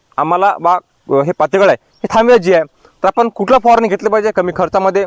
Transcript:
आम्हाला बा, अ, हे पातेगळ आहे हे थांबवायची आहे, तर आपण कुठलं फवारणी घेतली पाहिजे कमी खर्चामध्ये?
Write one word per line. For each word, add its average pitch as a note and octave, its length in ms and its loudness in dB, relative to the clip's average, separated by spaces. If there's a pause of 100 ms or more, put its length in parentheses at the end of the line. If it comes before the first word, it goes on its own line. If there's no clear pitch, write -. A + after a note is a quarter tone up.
(160)
आम्हाला F3 440 0
बा, E3+ 140 2 (360)
अ, C#3 100 2
हे D3+ 180 -2
पातेगळ F#3+ 280 0
आहे C#3+ 100 4 (180)
हे - 200 -8
थांबवायची A3+ 400 2
आहे, E3 80 2 (400)
तर F#3+ 40 0
आपण A#3 220 0
कुठलं A3 300 0
फवारणी A#3 300 2
घेतली G3+ 200 -4
पाहिजे G#3+ 220 -2
कमी F3+ 260 -4
खर्चामध्ये? F#3+ 500 -2